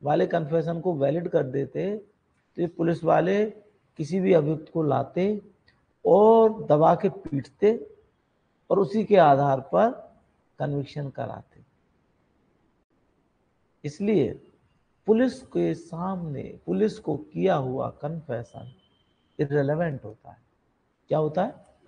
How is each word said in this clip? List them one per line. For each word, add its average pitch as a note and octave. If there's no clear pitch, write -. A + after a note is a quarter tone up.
वाले D#3+
confession E3
को F3+
valid D3+
कर D#3
देते, C#3
तो -
ये E3+
पुलिस E3
वाले E3+
किसी E3
भी F#3+
अभियुक्त D#3
को E3
लाते F3
और A3
दबा D#3+
के F#3
पीटते -
और F3+
उसी G3+
के G3+
आधार C#3+
पर G3
conviction C#3+
कराते। -
इसलिए E3
पुलिस A#3
के E3+
सामने E3
पुलिस F#3+
को -
किया F3
हुआ C3
confession C3
irrelevant D3
होता G#2+
है। -
क्या D3+
होता D#3
है? -